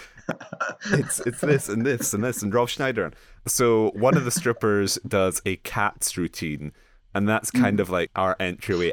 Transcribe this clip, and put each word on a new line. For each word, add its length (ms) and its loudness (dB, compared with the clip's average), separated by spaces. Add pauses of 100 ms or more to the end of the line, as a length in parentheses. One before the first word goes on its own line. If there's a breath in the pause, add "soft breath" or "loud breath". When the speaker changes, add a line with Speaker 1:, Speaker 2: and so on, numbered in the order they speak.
(920 loud breath)
Speaker 1:
It's, 300 0
it's 200 -4
this 280 2
and 180 0
this 260 0
and 120 0
this 180 -2
and 100 -2
Rob 160 2
Schneider. 440 -2 (340 soft breath)
So 480 4
one 220 4
of 80 2
the 60 -2
strippers 720 0
<laughs> 40 -16
does 400 2
a 100 -2
Cats 600 -4
routine, 560 -6 (420)
and 140 0
that's 220 0
kind 280 2
Speaker 2:
Mm. 40 2
Speaker 1:
of, 80 -4
like, 260 0
our 240 0
entryway 520 -2